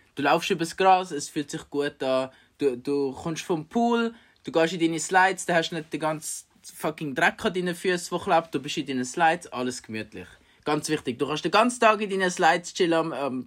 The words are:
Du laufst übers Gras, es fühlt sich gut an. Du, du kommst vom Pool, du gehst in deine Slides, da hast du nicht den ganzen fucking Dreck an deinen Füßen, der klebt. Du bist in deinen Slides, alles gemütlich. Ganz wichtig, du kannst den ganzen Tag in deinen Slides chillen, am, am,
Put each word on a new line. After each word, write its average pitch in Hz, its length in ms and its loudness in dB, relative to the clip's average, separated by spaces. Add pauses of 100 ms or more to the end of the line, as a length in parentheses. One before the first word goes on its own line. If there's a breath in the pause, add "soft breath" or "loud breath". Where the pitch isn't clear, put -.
(160)
Du 139 80 -2
laufst 156 260 2
übers 165 280 -2
Gras, 185 340 6
es 143 160 -6
fühlt - 240 -8
sich - 180 -10
gut 143 320 -4
an. 131 280 0 (280)
Du, 131 200 2
du 139 340 -2
kommst 156 320 -8
vom 160 240 -4
Pool, 233 480 0 (300 soft breath)
du 135 80 -8
gehst 165 180 2
in 185 80 -6
deine 165 180 2
Slides, 185 480 2
da 175 100 0
hast 165 160 2
du 175 40 -8
nicht 156 160 -8
den 151 80 -6
ganzen 156 460 -6 (180)
fucking 156 500 -6
Dreck 175 300 2
an 208 100 0
deinen 180 220 -2
Füßen, 180 420 -2
der - 60 -4
klebt. 165 320 2
Du 135 60 -4
bist - 160 -8
in 143 100 -4
deinen 127 160 -2
Slides, 165 480 0
alles 123 320 -6
gemütlich. 107 440 -12 (360)
Ganz 151 240 -2
wichtig, 139 320 -4
du 139 80 0
kannst 147 160 -4
den 165 80 -2
ganzen 233 300 2
Tag 214 180 6
in 208 100 -4
deinen 190 220 0
Slides 175 420 2
chillen, 170 200 2
am, 160 180 2
am, 127 360 -4